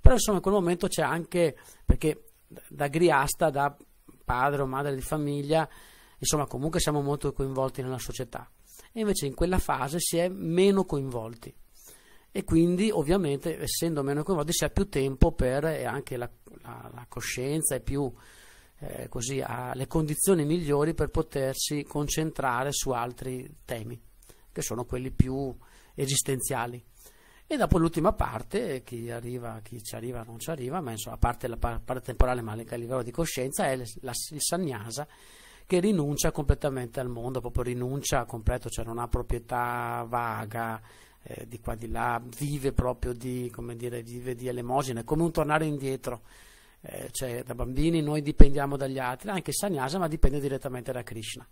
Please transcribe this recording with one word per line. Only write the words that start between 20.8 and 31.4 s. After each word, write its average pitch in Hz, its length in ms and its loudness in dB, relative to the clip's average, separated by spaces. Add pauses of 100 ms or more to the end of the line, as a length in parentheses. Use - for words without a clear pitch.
per 147 160 0
potersi 143 760 -2
concentrare 139 880 -2
su - 180 -2
altri 127 720 -6
temi, 117 340 -8 (520)
che 160 120 -8
sono 120 220 -4
quelli 127 260 -6
più 131 440 0 (400)
esistenziali. 127 920 -2 (600)
E 311 100 -2
dopo 202 200 6
l'ultima 165 360 4
parte, 135 720 -4
chi 117 280 -10
arriva, 117 520 -8
chi 117 200 -14
ci - 120 -10
arriva, 117 280 -8
non 117 160 -14
ci 156 120 -8
arriva, 143 300 -4
ma, 127 120 -6
insomma, 113 240 -8
a - 20 -12
parte 120 280 0